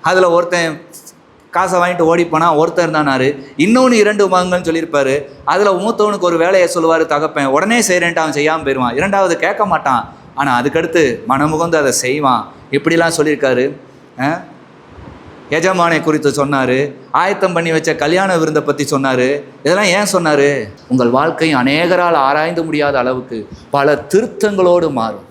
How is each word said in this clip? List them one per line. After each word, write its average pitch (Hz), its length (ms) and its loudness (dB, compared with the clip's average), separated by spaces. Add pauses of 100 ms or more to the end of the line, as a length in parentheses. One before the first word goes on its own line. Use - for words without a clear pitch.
அதுல 180 300 2
ஒருத்தன் 170 500 0 (680)
காசை 180 280 0
வாங்கிட்டு 175 220 0
ஓடி 170 240 2
போனா, 165 300 0
ஒருத்தன் 160 400 0
இருந்தானாரு. 139 500 0 (120)
இன்னொன்னு 240 340 4
இரண்டு 208 360 2
மகன்கள்னு 180 400 0
சொல்லியிருப்பாரு. 143 580 -2 (200)
அதுல 190 260 2
மூத்தவனுக்கு 208 480 0
ஒரு 170 180 0
வேலையை 175 360 2
சொல்லுவாரு 165 320 2
தகப்பன், 151 400 -2
உடனே 185 340 0
செய்றேன்ட்டு 175 360 0
அவன் 156 180 -2
செய்யாம 151 340 -2
போயிருவான். 127 280 -2
இரண்டாவது 190 420 0
கேட்க 208 280 -2
மாட்டான், 143 480 -2 (220)
ஆனா 131 260 0
அதுக்கடுத்து 151 580 0 (100)
மனமுகந்து 156 460 0
அதை 143 160 2
செய்வான். 127 560 -2 (240)
இப்படிலாம் 165 460 0
சொல்லியிருக்காரு. 139 540 0 (480)
ஆ? 160 220 -2 (1080)
எஜமானை 170 520 0
குறித்து 151 280 0
சொன்னாரு, 139 640 0 (180)
ஆயத்தம் 190 420 0
பண்ணி 165 180 -2
வச்ச 160 240 0
கல்யாண 180 420 0
விருந்தை 156 240 0
பத்தி 143 220 -4
சொன்னாரு. 135 600 -2 (200)
இதெல்லாம் 185 220 0
ஏன் 196 280 0
சொன்னாரு? 143 500 2 (240)
உங்கள் 123 220 2
வாழ்க்கை 160 440 0
அநேகரால் 165 600 2
ஆராய்ந்து 156 500 0
முடியாத 147 360 -2
அளவுக்கு 123 480 -4 (240)
பல 143 380 0
திருத்தங்களோடு 185 840 0
மாறும். 110 400 -6